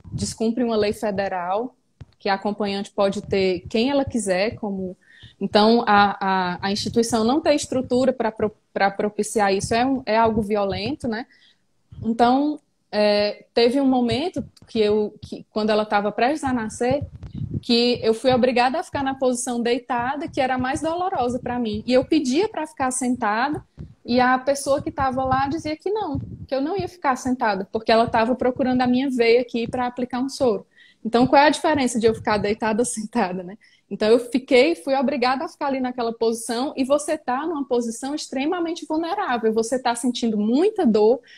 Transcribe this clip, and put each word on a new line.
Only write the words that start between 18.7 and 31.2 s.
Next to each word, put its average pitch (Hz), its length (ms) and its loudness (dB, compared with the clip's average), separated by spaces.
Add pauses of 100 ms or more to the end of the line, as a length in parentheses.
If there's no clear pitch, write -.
a 370 40 -4
ficar 285 200 -6
na 269 120 -4
posição 247 460 -2
deitada, 254 680 -2
que - 120 -4
era 262 180 0
mais 262 220 -4
dolorosa 320 580 -2
pra 240 200 -6
mim. 214 280 -4
E 240 60 -2
eu 254 120 4
pedia 311 440 2
pra 311 180 -8
ficar 262 240 -4
sentada, 247 760 -2 (400)
e 240 160 2
a 254 180 4
pessoa 277 440 -2
que 311 80 -8
tava 262 340 -2
lá 262 240 0
dizia 311 280 -6
que 381 140 -6
não, 392 300 -4 (260)
que - 80 -6
eu 269 60 0
não 320 160 -2
ia 370 100 -4
ficar 262 300 -2
sentada, 226 560 -2
porque 220 180 -2
ela 226 160 4
tava 233 300 0
procurando 254 460 0
a 247 40 2
minha 254 240 2
veia 233 300 4
aqui 233 260 -4
pra 247 200 -4
aplicar 247 340 -4
um 269 80 -2
soro. 240 380 0 (380)
Então, 233 220 4